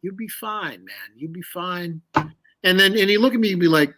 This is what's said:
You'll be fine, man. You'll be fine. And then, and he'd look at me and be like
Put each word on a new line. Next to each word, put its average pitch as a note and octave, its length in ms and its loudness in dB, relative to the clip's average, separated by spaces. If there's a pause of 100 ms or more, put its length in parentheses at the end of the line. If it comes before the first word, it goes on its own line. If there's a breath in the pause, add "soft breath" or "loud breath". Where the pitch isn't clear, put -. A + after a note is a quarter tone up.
You'll F#3+ 140 -10
be A3 120 -12
fine, F#3 580 -10
man. - 320 -20
You'll D3+ 140 -12
be E3+ 100 -14
fine. F3 600 -8 (140)
And F#3 640 0
then, G3 180 6
and G3 120 2
he'd G3+ 80 2
look A#3+ 160 4
at B3+ 60 -2
me G#3+ 120 0
and F#3 80 -2
be F3 80 2
like D3+ 300 4